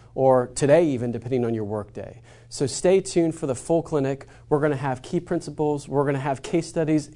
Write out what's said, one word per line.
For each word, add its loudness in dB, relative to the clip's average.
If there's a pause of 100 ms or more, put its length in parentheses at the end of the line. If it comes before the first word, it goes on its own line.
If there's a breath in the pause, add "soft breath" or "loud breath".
(140 loud breath)
or 4
today 4
even, -2
depending -2
on 0
your -2
work -6
day. -12 (280 loud breath)
So -4
stay 2
tuned 0
for -6
the 0
full 0
clinic. -2 (200 loud breath)
We're 2
gonna 2
have -4
key -4
principles, -4
we're 2
gonna 0
have -4
case -2
studies, 0